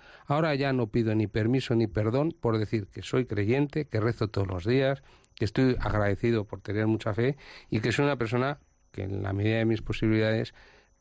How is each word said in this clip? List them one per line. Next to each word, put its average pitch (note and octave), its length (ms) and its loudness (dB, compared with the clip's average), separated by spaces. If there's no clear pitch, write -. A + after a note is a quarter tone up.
Ahora D3+ 260 0
ya C#3 200 0
no B2 140 0
pido A2 280 0
ni G#2+ 100 2
permiso A#2+ 500 0
ni A2+ 120 2
perdón A#2 520 0
por A2+ 200 0
decir G#2 280 -2
que - 140 -14
soy F#2+ 240 -2
creyente, C3+ 600 0
que A2 140 -4
rezo A2+ 280 0
todos G2+ 200 -2
los F2+ 160 -6
días, C3+ 380 2
que - 120 -2
estoy B2+ 340 2
agradecido G#2+ 640 0
por - 160 -14
tener G#2+ 240 -2
mucha A2 300 0
fe C3 200 0
y A2 80 0
que A#2 120 0
soy C#3+ 140 2
una C#3+ 120 2
persona B2 420 -2
que G2 120 -8
en G2 200 -6
la G2 100 -4
medida G#2+ 240 0
de A2+ 80 2
mis A2+ 160 0
posibilidades A2 720 0